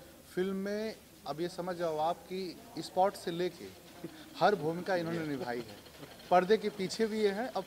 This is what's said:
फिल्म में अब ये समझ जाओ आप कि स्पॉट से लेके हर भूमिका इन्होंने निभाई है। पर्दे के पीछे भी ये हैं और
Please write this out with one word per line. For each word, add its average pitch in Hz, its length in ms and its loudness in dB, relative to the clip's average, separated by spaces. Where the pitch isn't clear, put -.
फिल्म 190 220 2
में 208 380 -4
अब 147 140 -4
ये 175 80 0
समझ 180 260 -4
जाओ 165 240 0
आप 170 180 2
कि 185 260 -6
स्पॉट 190 360 2
से - 160 -6
लेके 170 360 -2
हर 202 160 8
भूमिका 175 400 0
इन्होंने 165 320 0
निभाई 123 320 -2
है। 110 160 -8
पर्दे 185 280 8
के 208 120 -2
पीछे 202 380 0
भी 214 140 0
ये 202 100 6
हैं 214 180 -2
और 190 180 -2